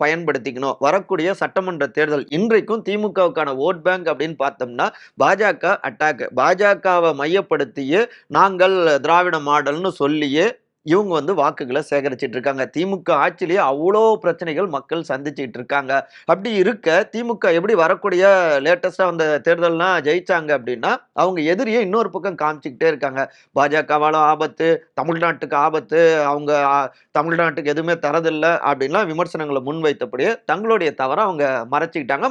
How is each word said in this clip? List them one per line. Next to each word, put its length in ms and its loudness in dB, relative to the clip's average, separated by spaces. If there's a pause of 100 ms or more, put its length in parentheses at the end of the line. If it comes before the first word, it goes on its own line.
பயன்படுத்திக்கணும். 760 -2
வரக்கூடிய 560 0
சட்டமன்ற 520 -4
தேர்தல், 420 -2
இன்றைக்கும் 600 0
திமுகவுக்கான 680 -2
ஓட் 220 -2
பேங்க் 260 0
அப்படின்னு 320 -4
பார்த்தோம்னா, 500 -4 (280)
பா 180 4
ஜ 220 2
க 260 0
அட்டாக். 520 -2
பா 180 4
ஜ 280 2
கவை 300 2
மையப்படுத்தியே 960 -2 (180)
நாங்கள் 760 4
திராவிட 380 2
மாடல்னு 500 0
சொல்லியே 720 0 (240)
இவங்க 280 0
வந்து 220 -2
வாக்குகளை 560 -2
சேகரிச்சிட்டு 380 -2
இருக்காங்க. 480 -4
திமுக 340 -4
ஆட்சியிலேயே 640 0
அவ்வளோ 380 2
பிரச்சனைகள் 520 -4
மக்கள் 360 -6
சந்திச்சிட்டு 560 -8
இருக்காங்க. 520 -2 (140)
அப்படி 300 -2
இருக்க, 580 2
திமுக 400 -2
எப்படி 220 2
வரக்கூடிய 840 4
லேட்டஸ்டா 460 0
வந்த 440 0
தேர்தல்லாம் 520 2
ஜெயிச்சாங்க 580 0
அப்படின்னா, 380 -2 (160)
அவங்க 280 0
எதிரியை 400 0
இன்னொரு 300 0
பக்கம் 240 -6
காமிச்சுக்கிட்டே 520 -4
இருக்காங்க. 480 -2 (180)
"பா 140 2
ஜ 40 0
கவால 420 0
ஆபத்து, 720 2 (160)
தமிழ்நாட்டுக்கு 520 -2
ஆபத்து, 680 2
அவங்க, 420 0
ஆ, 280 2 (260)
தமிழ்நாட்டுக்கு 460 0
எதுவுமே 280 0
தரதில்ல" 760 0
அப்படின்லாம் 400 0
விமர்சனங்களை 580 -4
முன்வைத்தபடியே 800 -2
தங்களுடைய 500 0
தவறை 300 0
அவங்க 460 -2
மறைச்சிக்கிட்டாங்க, 600 -2